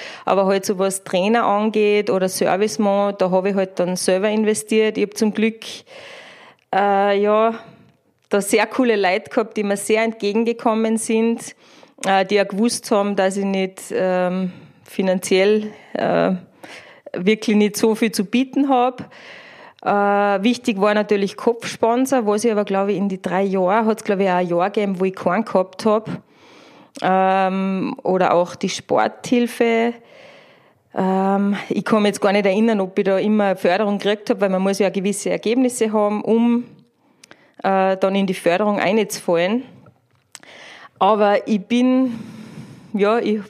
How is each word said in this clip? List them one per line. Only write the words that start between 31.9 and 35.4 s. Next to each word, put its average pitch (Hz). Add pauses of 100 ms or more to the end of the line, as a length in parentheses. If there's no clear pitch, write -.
mich 208
jetzt 196
gar 202
nicht 202
erinnern, 214
ob 190
ich 202
da 190
immer 202
Förderung 202
gekriegt 208
hab, 214
weil 196
man 185
muss 190
ja 190
gewisse 190
Ergebnisse 226